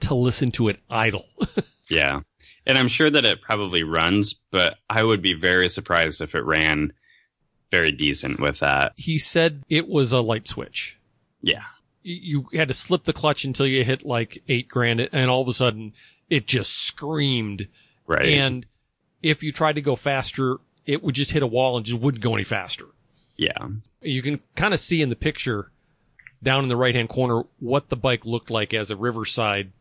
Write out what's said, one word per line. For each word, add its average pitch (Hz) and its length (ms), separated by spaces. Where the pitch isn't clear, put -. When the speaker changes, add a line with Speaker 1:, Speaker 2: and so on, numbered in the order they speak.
Speaker 1:
to - 140
listen 123 380
to 117 160
it - 120
idle." 113 360
<laughs> - 80
Speaker 2:
Yeah. 73 300
And 131 140
I'm 127 100
sure 151 220
that 143 160
it 101 160
probably 95 400
runs, 85 500
but 87 260
I 110 160
would 110 160
be 90 140
very 90 340
surprised 82 540
if 78 120
it 76 80
ran 78 520
very 85 220
decent 71 480
with 71 200
that. 69 360
Speaker 1:
He 160 220
said 156 500
it 160 180
was 139 240
a 127 120
light 110 260
switch. - 500
Speaker 2:
Yeah. - 160
Speaker 1:
Y-, 180 200
you 143 320
had 156 140
to 127 60
slip - 300
the 160 80
clutch - 320
until 139 220
you 131 180
hit, 127 220
like, 117 420
eight 123 180
grand, 117 320
and 131 180
all 127 120
of 127 60
a 123 40
sudden 110 400
it 139 160
just 120 260
screamed. 123 960
Speaker 2:
Right. - 240
Speaker 1:
And 135 340
if 156 200
you 151 100
tried 156 220
to 147 80
go 139 120
faster, 131 600
it 147 180
would 143 100
just 139 180
hit 156 100
a 131 40
wall 123 300
and 113 80
just 117 160
wouldn't 123 240
go 113 100
any 101 100
faster. 95 420
Speaker 2:
Yeah. - 320
Speaker 1:
You 131 220
can 143 180
kinda 190 220
see 165 240
in 131 80
the 117 60
picture 120 540
down 135 200
in 131 80
the 120 80
right-hand 120 320
corner 123 320
what 135 320
the 127 60
bike 120 280
looked 113 260
like 107 220
as 107 180
a 107 60
Riverside. 107 840